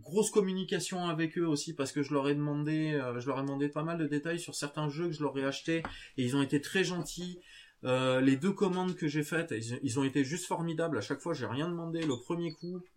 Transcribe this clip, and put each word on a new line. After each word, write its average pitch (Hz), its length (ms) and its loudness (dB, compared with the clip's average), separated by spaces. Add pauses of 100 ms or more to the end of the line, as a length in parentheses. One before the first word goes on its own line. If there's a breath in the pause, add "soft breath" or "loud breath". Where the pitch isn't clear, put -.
grosse 202 280 2
communication 185 760 0
avec 160 320 0
eux 170 80 2
aussi 156 280 0
parce 135 180 -2
que 147 100 0
je 139 100 -2
leur 139 160 2
ai 143 60 4
demandé, 147 580 0
euh, 123 280 -2
je 120 60 -6
leur 131 120 0
ai 135 40 0
demandé 139 280 0
pas 151 120 -2
mal 165 140 -2
de 160 100 0
détails 147 320 0
sur 147 160 -8
certains 147 360 -2
jeux 160 160 -2
que 165 60 -2
je 147 100 -4
leur 135 160 0
ai 135 60 0
achetés 160 380 0 (360 loud breath)
et 127 60 2
ils 123 120 2
ont 139 60 6
été 143 180 4
très 185 240 2
gentils. 180 560 -4 (440 loud breath)
Euh, 131 360 4
les 135 160 8
deux 175 160 2
commandes 185 420 2
que 160 140 -2
j'ai 151 140 2
faites, 160 300 -2
ils, 113 300 -4
ils 131 160 0
ont 139 60 4
été 135 200 2
juste 165 220 -4
formidables. 165 520 0
À - 20 0
chaque 139 200 -4
fois, 170 120 -4
j'ai 127 140 -2
rien 135 220 -2
demandé. 165 340 -4
Le 143 140 0
premier 170 360 -2
coup, 175 280 -8 (160)